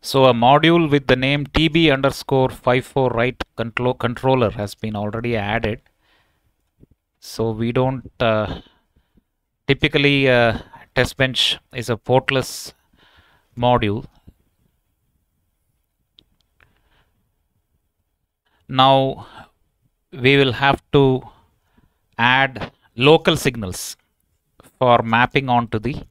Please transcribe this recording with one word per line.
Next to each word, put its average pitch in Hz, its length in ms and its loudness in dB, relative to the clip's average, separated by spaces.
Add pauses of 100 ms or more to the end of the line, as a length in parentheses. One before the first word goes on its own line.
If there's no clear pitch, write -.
So 135 200 2
a 127 80 6
module 147 580 4
with 143 160 0
the 127 80 4
name 139 300 -2
T 156 240 0
B 160 200 4
underscore 135 600 0
five 127 360 -2
four 131 240 -2
write 117 340 -4 (120)
contro-, 123 380 -4
controller 120 580 -2
has 104 240 -10
been 107 220 -10
already 113 400 -6
added. 107 440 -4 (1400)
So 113 300 -6
we 117 200 -4
don't, 131 480 -2
uh, 107 400 -2 (1040)
typically, 143 640 0
uh, 120 300 2 (340)
test 123 220 -2
bench - 420 -2 (160)
is 123 160 -10
a 117 60 -2
portless - 760 -2 (840)
module. 120 480 0 (4000)
Now 135 600 2 (840)
we 135 240 2
will 139 160 2
have 135 400 -2
to 135 300 4 (960)
add 127 560 0 (240)
local 156 400 4
signals 117 580 -6 (840)
for 120 240 4
mapping 123 460 0
onto 120 320 -2
the 120 160 -6 (160)